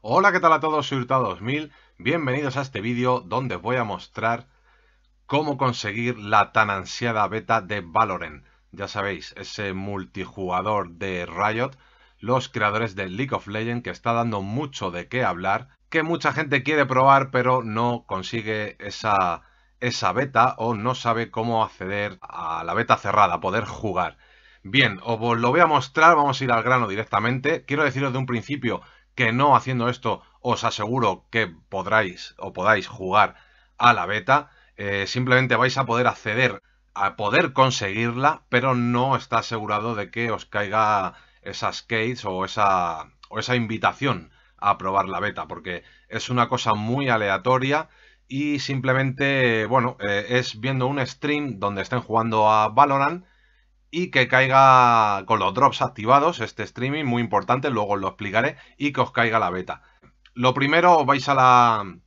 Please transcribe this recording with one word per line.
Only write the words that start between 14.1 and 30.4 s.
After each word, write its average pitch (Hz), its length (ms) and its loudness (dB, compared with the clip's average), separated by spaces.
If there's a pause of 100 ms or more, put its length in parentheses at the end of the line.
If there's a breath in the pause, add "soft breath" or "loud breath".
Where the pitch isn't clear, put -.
dando 117 300 -2
mucho 110 480 -6
de 87 180 -10
qué 123 160 -2
hablar, 95 440 -2 (200 soft breath)
que 160 140 0
mucha 156 320 -2
gente 143 280 -2
quiere 147 220 2
probar, 135 460 4
pero 127 320 2
no 113 440 -4
consigue 104 720 -6
esa, 98 600 -2 (400 soft breath)
esa 117 320 -2
beta 127 460 2
o 117 160 -4
no 117 200 -4
sabe 117 360 -2
cómo 113 340 0
acceder 98 560 -6
a 82 420 -8
la 85 120 -6
beta 117 240 2
cerrada, 95 420 2
poder 104 240 -2
jugar. 90 540 -6 (440 soft breath)
Bien, 104 400 0
os 117 360 -2
lo 120 100 2
voy 151 120 2
a 170 60 8
mostrar, 156 480 4
vamos 143 240 2
a 135 60 -4
ir 123 80 0
al 113 100 2
grano 120 260 2
directamente. 117 760 -2
Quiero 147 200 0
deciros 135 280 -2
de 131 60 -4
un 131 80 -4
principio 120 560 -4 (320 soft breath)
que 113 180 0
no 135 220 4
haciendo 123 340 0
esto 117 340 -4 (180 soft breath)